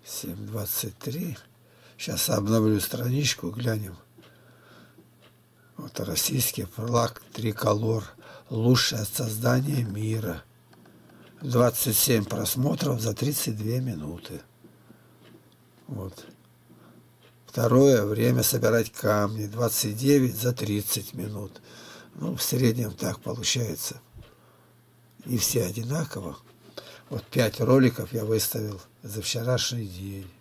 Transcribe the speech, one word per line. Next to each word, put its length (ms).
Семь 400
двадцать 540
три. 360
Сейчас 320
обновлю 500
страничку, 680
глянем. 480
Вот 240
российский 640
флаг 600
триколор. 720
Лучшее 520
от 80
создания 760
мира. 600
Двадцать 560
семь 260
просмотров 760
за 140
тридцать 420
две 240
минуты. 600
Вот. 380
Второе — 580
время 380
собирать 480
камни. 560
Двадцать 500
девять 380
за 180
тридцать 640
минут. 460
Ну, 220
в 60
среднем 500
так 280
получается. 840
И 120
все 260
одинаково. 720
Вот 160
пять 340
роликов 520
я 140
выставил 560
за 180
вчерашний 640
день. 440